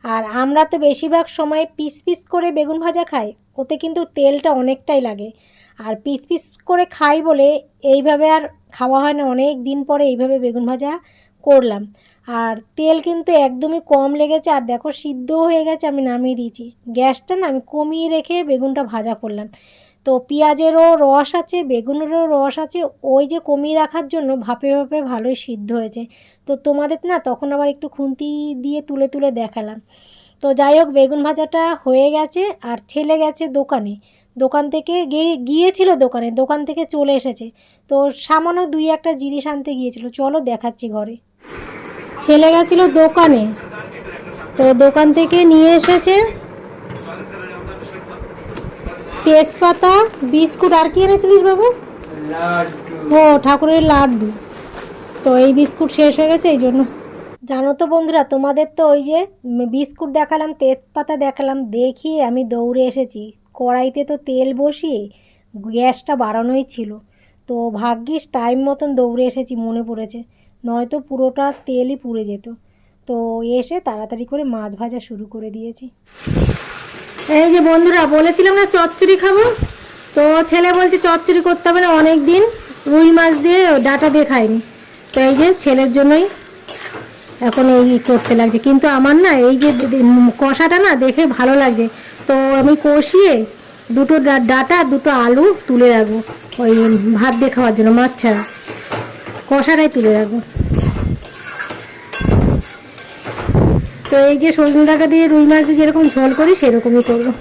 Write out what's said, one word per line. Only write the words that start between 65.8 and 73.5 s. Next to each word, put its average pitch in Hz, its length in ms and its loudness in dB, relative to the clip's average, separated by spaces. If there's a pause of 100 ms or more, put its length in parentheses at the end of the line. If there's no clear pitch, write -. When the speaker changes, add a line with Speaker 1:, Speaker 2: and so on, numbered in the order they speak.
Speaker 1:
বাড়ানোই 240 480 -4
ছিল, 214 340 -12 (500)
তো 233 220 -6
ভাগ্যিস 233 640 -6
টাইম 247 320 -4
মতন 277 320 -4
দৌড়ে 247 300 -2
এসেছি, 254 300 -6
মনে 226 280 -6
পড়েছে, 220 400 -12 (420)
নয়তো 240 340 -6
পুরোটা 269 540 -4 (120)
তেলই 254 300 -4
পুড়ে 226 300 -10
যেত। 202 240 -12 (580)
তো 233 360 -6
এসে 247 360 -4